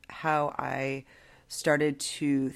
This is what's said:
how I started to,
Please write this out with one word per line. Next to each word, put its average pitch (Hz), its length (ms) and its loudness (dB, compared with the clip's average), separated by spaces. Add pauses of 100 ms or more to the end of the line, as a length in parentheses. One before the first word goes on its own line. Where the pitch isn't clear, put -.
how 151 480 0
I 135 480 -4 (420)
started 147 520 2
to, 135 560 0